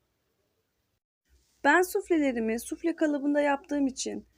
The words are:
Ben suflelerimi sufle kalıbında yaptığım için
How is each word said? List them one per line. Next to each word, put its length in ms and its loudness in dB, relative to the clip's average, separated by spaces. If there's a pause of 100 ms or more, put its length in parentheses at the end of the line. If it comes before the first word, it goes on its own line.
(1600)
Ben 180 6
suflelerimi 800 0
sufle 360 -6
kalıbında 440 0
yaptığım 460 0
için 400 -8 (120)